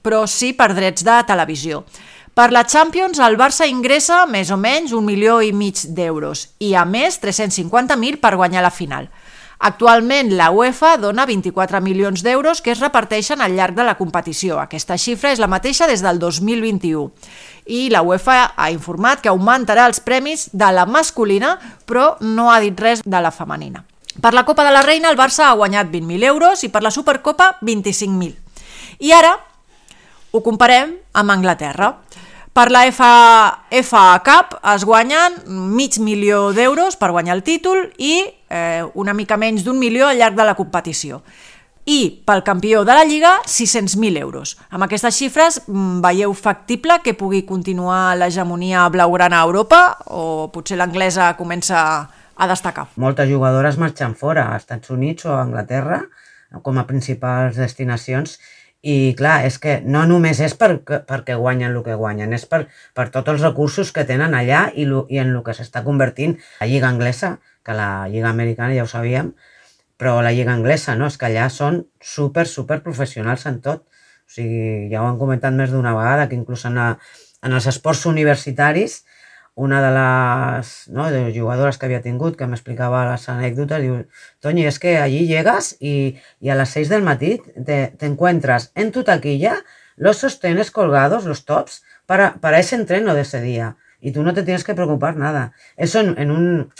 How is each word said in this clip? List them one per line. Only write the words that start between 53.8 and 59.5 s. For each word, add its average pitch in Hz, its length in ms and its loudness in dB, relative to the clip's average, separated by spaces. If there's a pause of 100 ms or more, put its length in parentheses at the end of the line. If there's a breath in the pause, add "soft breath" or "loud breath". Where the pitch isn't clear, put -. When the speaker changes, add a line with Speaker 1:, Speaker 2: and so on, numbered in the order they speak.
Speaker 2:
fora, 139 380 -2
a 110 40 -6
Estats 113 320 -14
Units 139 360 -6
o 151 100 -4
a 131 60 -2
Anglaterra, 131 640 -6 (580 soft breath)
com 131 140 -4
a 123 100 -4
principals 127 680 -4
destinacions. 127 840 -6 (460 soft breath)
I, 135 320 0
clar, 147 300 0
és 131 100 -4